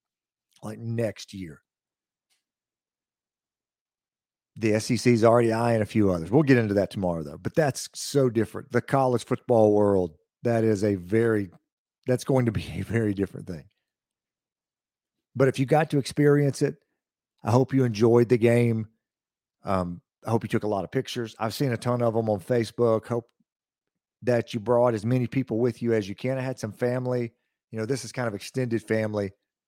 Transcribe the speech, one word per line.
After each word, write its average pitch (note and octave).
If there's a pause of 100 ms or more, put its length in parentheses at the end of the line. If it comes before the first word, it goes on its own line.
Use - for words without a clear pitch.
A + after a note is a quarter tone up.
(640)
like, A2
next A#2
year. F2 (3000)
The G#2+
S A2
E B2
C B2
is A2
already A#2
eyeing A2+
a G#2
few G#2
others. F2
We'll D3
get C3+
into G#2+
that G2
tomorrow, F2
though. D2
But F2+
that's D3
so C#3
different. G#2+
The A#2+
college B2+
football A2+
world, G2+ (260)
that A#2
is G#2+
a G#2
very, G#2 (560)
that's B2+
going C3
to A2+
be E2
a -
very G#2
different F#2
thing. E2+ (1700)
But C3+
if B2+
you C3+
got D3+
to D3
experience C#3+
it, C#3+ (680)
I -
hope B2+
you C3+
enjoyed A#2
the B2
game. A#2 (760)
Um, F2+ (260)
I A2
hope A2+
you A2+
took A2
a G#2
lot G2
of E2
pictures. B2+
I've A2
seen C#3
a A2+
ton A#2+
of A#2
'em A2+
on G#2
Facebook. A#2
Hope A#2+ (920)
that A#2
you A#2
brought A#2+
as G#2
many B2
people A#2+
with A#2+
you A#2
as G#2
you G2+
can. C3
I C3
had B2+
some A2
family, B2 (380)
you A2+
know, A2
this B2+
is A2
kind B2
of G#2+
extended A#2
family G#2+ (360)